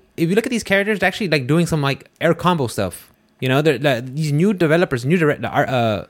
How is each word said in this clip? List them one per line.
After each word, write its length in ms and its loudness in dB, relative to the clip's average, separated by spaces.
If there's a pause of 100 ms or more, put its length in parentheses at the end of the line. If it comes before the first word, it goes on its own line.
(160)
if 120 0
you 80 2
look 100 0
at 40 -4
these 120 -2
characters, 380 0
they're 80 2
actually, 200 -4
like, 200 0
doing 180 2
some, 160 -2
like, 260 -4 (120)
air 140 2
combo 340 0
stuff. 400 -6 (320)
You 80 -2
know, 140 2
they're, 160 2
the, 280 0
these 260 -4
new 200 2
developers, 540 0
new 100 2
direct, 240 0
the 80 -6
art, 220 0
uh, 400 0